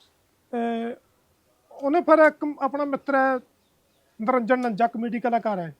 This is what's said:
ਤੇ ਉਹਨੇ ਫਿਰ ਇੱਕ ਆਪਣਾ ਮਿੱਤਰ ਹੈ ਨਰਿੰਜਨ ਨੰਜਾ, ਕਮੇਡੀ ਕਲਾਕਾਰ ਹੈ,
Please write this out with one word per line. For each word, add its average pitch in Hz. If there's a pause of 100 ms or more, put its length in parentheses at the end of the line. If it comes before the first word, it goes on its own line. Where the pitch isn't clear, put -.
(520)
ਤੇ 233 (760)
ਉਹਨੇ 277
ਫਿਰ 311
ਇੱਕ 302
ਆਪਣਾ 277
ਮਿੱਤਰ 277
ਹੈ 269 (840)
ਨਰਿੰਜਨ 254
ਨੰਜਾ, 233
ਕਮੇਡੀ 226
ਕਲਾਕਾਰ 226
ਹੈ, 160